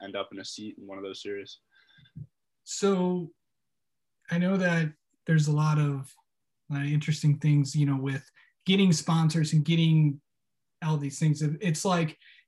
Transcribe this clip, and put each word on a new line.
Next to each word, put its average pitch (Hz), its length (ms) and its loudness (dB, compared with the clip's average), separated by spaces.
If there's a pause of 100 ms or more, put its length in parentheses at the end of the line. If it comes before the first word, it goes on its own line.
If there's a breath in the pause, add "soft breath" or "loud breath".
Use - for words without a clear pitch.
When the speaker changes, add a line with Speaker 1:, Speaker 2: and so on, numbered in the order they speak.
Speaker 1:
end 98 140 -12
up 98 160 -8
in 98 60 -14
a 95 60 -14
seat 107 340 -14
in 98 80 -20
one 98 100 -16
of 98 80 -12
those 95 180 -12
series. 101 360 -12 (1080 soft breath)
Speaker 2:
So 180 680 -2 (1000)
I 170 80 -2
know 185 180 0
that 170 340 0 (360)
there's 156 220 4
a 151 40 0
lot 151 260 2
of, 143 320 -2 (640)
uh, 139 40 -4
interesting 147 600 0
things, 147 380 2
you 147 80 2
know, 139 120 2
with 135 280 -6 (400 soft breath)
getting 190 280 4
sponsors 160 600 2
and 156 100 4
getting 160 560 4 (640)
all 156 140 -2
these 139 220 -6
things. 151 240 0
It, 151 180 -2
it's 165 240 -2
like, 170 320 0 (320 soft breath)